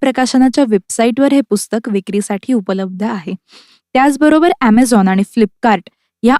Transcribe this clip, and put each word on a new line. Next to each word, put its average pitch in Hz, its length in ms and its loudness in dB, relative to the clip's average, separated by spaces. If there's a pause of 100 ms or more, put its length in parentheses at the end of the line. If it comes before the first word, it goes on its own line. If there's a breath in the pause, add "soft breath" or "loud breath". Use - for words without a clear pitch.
प्रकाशनाच्या 262 680 0
वेबसाईटवर 233 640 0
हे 277 80 2
पुस्तक 220 480 -4
विक्रीसाठी 202 640 -4
उपलब्ध 190 500 -4
आहे. 190 300 -8 (600 soft breath)
त्याचबरोबर 302 580 2 (120)
Amazon 220 460 4
आणि 190 120 0
Flipkart 208 680 -2 (340)
या 247 160 4